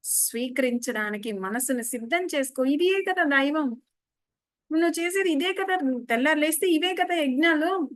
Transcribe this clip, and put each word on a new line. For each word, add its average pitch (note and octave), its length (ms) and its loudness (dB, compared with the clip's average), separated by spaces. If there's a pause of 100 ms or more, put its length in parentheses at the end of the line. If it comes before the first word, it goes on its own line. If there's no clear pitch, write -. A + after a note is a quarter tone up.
స్వీకరించడానికి A#3 1300 -2
మనసును A3+ 500 -4
సిద్ధం B3 440 -4
చేసుకో. C4+ 380 -2
ఇదే F4+ 440 2
కదా F#4 160 2
దైవం. C#4 580 0 (880)
నువ్వు E4+ 280 2
చేసేది F4+ 300 0
ఇదే E4 220 0
కదా, F#4 240 0 (280)
తెల్లారు C#4 340 2
లేస్తే D#4 280 0
ఇవే F4 280 2
కదా F4+ 200 0
యజ్ఞాలు. D#4 800 2